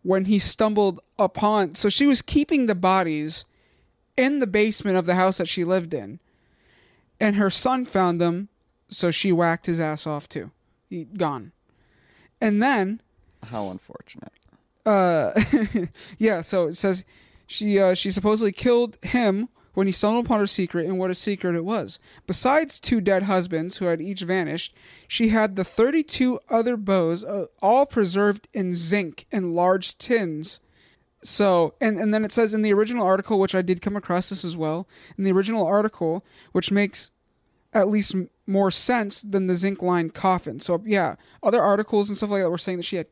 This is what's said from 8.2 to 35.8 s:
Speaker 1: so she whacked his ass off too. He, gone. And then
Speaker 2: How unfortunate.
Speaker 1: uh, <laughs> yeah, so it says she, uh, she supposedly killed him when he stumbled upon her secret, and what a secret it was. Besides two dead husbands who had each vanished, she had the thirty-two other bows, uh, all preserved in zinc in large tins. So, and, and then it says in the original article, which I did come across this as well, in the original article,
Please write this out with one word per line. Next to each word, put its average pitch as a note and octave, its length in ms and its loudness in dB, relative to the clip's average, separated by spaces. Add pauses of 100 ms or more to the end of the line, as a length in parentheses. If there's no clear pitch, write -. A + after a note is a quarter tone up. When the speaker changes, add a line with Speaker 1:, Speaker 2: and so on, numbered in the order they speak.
Speaker 1:
so - 220 -2
she F#3+ 200 0
whacked E3+ 360 0
his E3+ 120 -2
ass D#3 260 -6
off D3 220 -8
too. G#2 240 -12 (380)
He, E3 160 -10
gone. D3+ 480 -6 (880)
And G#3 200 2
then A3+ 400 0 (420)
Speaker 2:
How A2 260 -8
unfortunate. - 640 -18 (520)
Speaker 1:
uh, F3+ 560 4 (360)
<laughs> - 400 -8
yeah, G#3+ 240 2
so F3 260 0
it E3+ 80 -6
says F#3+ 300 -2 (420)
she, G#3 320 2
uh, F#3 140 6
she F#3 180 -2
supposedly G#3+ 400 2
killed A#3+ 500 0
him A3 460 0 (280)
when G3 120 2
he F#3+ 60 0
stumbled A#3 340 0
upon A3 120 2
her G3+ 60 2
secret, F3 400 -2
and F#3 140 -2
what F#3 100 0
a F#3 60 -4
secret F#3 400 -2
it E3 100 -4
was. F#3 320 -6 (300)
Besides C#4 520 0
two A3+ 220 0
dead F#3+ 220 2
husbands F3+ 540 -2
who F#3 80 -4
had E3 160 -2
each F#3+ 200 -8
vanished, E3+ 540 -4 (320)
she A3+ 220 0
had G#3+ 260 2
the F#3+ 80 -2
thirty-two B3+ 840 0
other A3+ 300 0
bows, F#3+ 460 0
uh, G3 220 -6 (140)
all B3+ 280 4
preserved G3+ 680 0
in F3+ 220 -2
zinc E3+ 560 -4
in F3+ 240 -2
large F3+ 420 2
tins. F3 640 -4 (640)
So, F3 580 2
and, G#3+ 160 0
and G#3 160 0
then G#3+ 100 0
it G#3 80 -4
says A3 220 2
in G#3+ 80 0
the G#3+ 120 2
original A3 300 2
article, F#3+ 360 2
which F#3+ 160 0
I F#3 80 2
did F3+ 180 -2
come G3+ 140 -6
across F#3 340 -2
this F#3+ 160 -6
as E3+ 100 -6
well, D#3+ 320 -4 (300)
in F#3+ 60 -4
the F#3+ 80 2
original G3 340 2
article, F#3 580 0 (280)